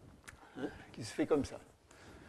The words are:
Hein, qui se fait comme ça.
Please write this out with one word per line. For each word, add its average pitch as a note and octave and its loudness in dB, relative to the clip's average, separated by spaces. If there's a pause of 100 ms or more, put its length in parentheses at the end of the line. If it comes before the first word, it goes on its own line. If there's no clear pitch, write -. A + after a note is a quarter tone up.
(580)
Hein, - -2 (240)
qui C#3 -6
se - -6
fait D3+ 4
comme D3 8
ça. - -6 (720)